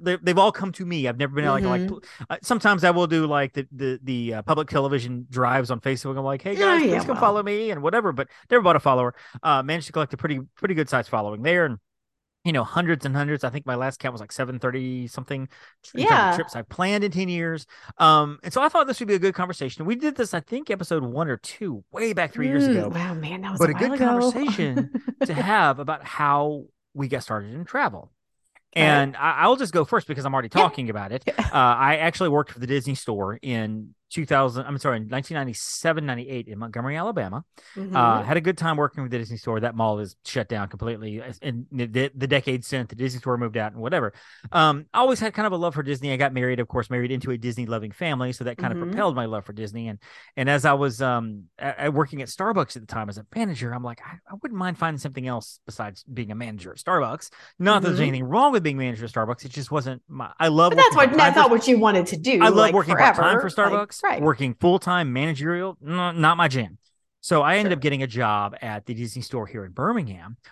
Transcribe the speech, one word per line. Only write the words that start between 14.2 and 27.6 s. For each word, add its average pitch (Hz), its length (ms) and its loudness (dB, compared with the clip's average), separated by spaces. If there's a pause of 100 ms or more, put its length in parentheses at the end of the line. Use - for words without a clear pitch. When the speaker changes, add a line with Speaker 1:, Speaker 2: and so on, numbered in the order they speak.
Speaker 1:
like, 104 100 -16
seven 127 300 -6
thirty 127 480 -4
something 131 400 -8 (340)
tri-, - 180 -10
in 339 60 2
terms 427 140 6
of 202 100 4
Speaker 2:
Yeah. 175 60 2
Speaker 1:
trips - 180 -6
I've 117 140 -10
planned 202 340 0
in 208 80 -2
ten 180 180 -4
years. 165 380 -4 (320)
Um, 151 460 6
and 175 80 -8
so 262 100 2
I 302 60 4
thought 302 180 4
this 262 140 -4
would 226 80 -6
be 202 60 4
a 190 40 2
good 185 160 0
conversation. 165 500 -6
We 220 120 0
did 294 180 -2
this, 240 180 -2
I 170 80 -2
think, 262 300 -8
episode 175 320 -2
one 131 260 -4
or 123 100 -2
two 135 520 -10
way 220 220 -4
back 170 200 0
three 240 140 -4
years 277 220 2
Speaker 2:
Mm, - 20 2
Speaker 1:
ago. 190 180 2
Speaker 2:
wow, 175 260 -4
man, 160 280 -8
that 196 80 -8
was 185 100 -4
Speaker 1:
But 160 100 4
Speaker 2:
a - 20 0
Speaker 1:
a - 20 0
good - 160 2
Speaker 2:
while - 40 -2
ago. 247 380 2
<laughs> - 0 -
Speaker 1:
conversation 233 580 -2 (340)
to 160 100 -4
have 160 460 2
about 143 240 -6
how 147 640 0 (280)
we 139 140 -4
got 127 160 -4
started 107 280 -6
in 160 120 -10